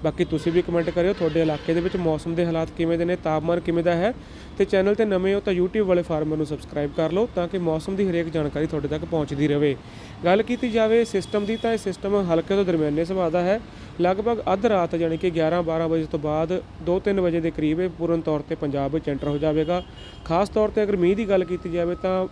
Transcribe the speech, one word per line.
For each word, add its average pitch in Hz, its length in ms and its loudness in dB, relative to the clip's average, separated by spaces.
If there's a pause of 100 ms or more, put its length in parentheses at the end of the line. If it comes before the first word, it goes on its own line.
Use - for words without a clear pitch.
ਬਾਕੀ 160 220 0
ਤੁਸੀਂ 165 260 -2
ਵੀ 175 100 4
ਕੁਮੈਂਟ 170 280 0
ਕਰਿਓ, 175 240 2
ਤੁਹਾਡੇ 165 280 0
ਇਲਾਕੇ 160 320 0
ਦੇ 170 80 2
ਵਿੱਚ 180 160 -2
ਮੌਸਮ 165 380 0
ਦੇ 170 100 2
ਹਾਲਾਤ 165 320 -2
ਕਿਵੇਂ 165 200 0
ਦੇ 170 80 0
ਨੇ, 180 100 0
ਤਾਪਮਾਨ 165 440 0
ਕਿਵੇਂ 170 240 0
ਦਾ 175 120 2
ਹੈ। 196 180 0 (440)
ਤੇ 196 80 4
ਚੈਨਲ 190 260 4
'ਤੇ 214 140 2
ਨਵੇਂ 190 300 2
ਹੋ 202 40 0
ਤਾਂ 202 140 -2
YouTube 180 300 2
ਵਾਲੇ 180 180 4
ਫਾਰਮਰ 156 360 -2
ਨੂੰ 156 80 0
ਸਬਸਕ੍ਰਾਈਬ 147 520 -4
ਕਰ 160 140 2
ਲਓ, 214 240 2
ਤਾਂ 175 120 0
ਕਿ 190 100 -4
ਮੌਸਮ 175 380 -2
ਦੀ 190 140 2
ਹਰੇਕ 170 200 0
ਜਾਣਕਾਰੀ 151 360 -2
ਤੁਹਾਡੇ 151 220 -2
ਤੱਕ 156 180 -4
ਪਹੁੰਚਦੀ 151 420 0
ਰਹੇ। 147 280 2 (500)
ਗੱਲ 196 180 4
ਕੀਤੀ 240 260 -2
ਜਾਵੇ 220 360 4
ਸਿਸਟਮ 202 400 -2
ਦੀ, 220 120 -2
ਤਾਂ 226 160 0
ਇਹ 226 40 0
ਸਿਸਟਮ 196 560 0
ਹਲਕੇ 165 220 2
ਤੋਂ 202 100 4
ਦਰਮਿਆਨੇ 160 400 2
ਸੁਭਾਅ 185 240 0
ਦਾ 175 120 2
ਹੈ। 190 180 2 (420)
ਲਗਭਗ 202 360 2 (160)
ਅੱਧ 196 120 0
ਰਾਤ, 180 300 2
ਯਾਨੀ 165 220 0
ਕਿ 185 120 0
ਗਿਆਰਾਂ 165 340 2
ਬਾਰਾਂ 160 260 0
ਵਜੇ 160 220 0
ਤੋਂ 160 80 -2
ਬਾਅਦ 156 420 -2 (200)
ਦੋ 175 180 0
ਤਿੰਨ 196 200 0
ਵਜੇ 170 220 2
ਦੇ 165 100 0
ਕਰੀਬ 156 280 0
ਇਹ 185 100 0
ਪੂਰਨ 165 320 0
ਤੌਰ 156 180 0
'ਤੇ 147 160 -6
ਪੰਜਾਬ 139 380 -2
ਵਿੱਚ 156 160 -2
ਐਂਟਰ 143 180 -2
ਹੋ 147 100 0
ਜਾਵੇਗਾ। 156 460 0 (420)
ਖਾਸ 180 240 2
ਤੌਰ 214 200 2
'ਤੇ 214 140 0
ਅਗਰ 202 120 0
ਮੀਂਹ 180 200 4
ਦੀ 208 140 -2
ਗੱਲ 190 140 4
ਕੀਤੀ 175 260 -4
ਜਾਵੇ 175 260 -2
ਤਾਂ 185 360 -2